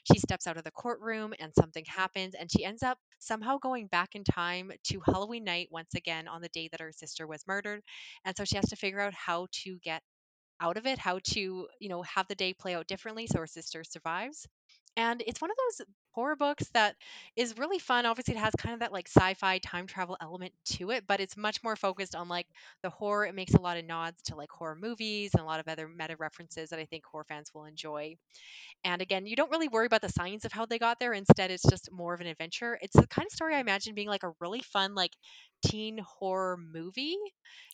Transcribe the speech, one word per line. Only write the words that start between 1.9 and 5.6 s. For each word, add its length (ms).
and 160
she 140
ends 180
up 160
somehow 380
going 300
back 260
in 100
time 480
to 160
Halloween 440
night 260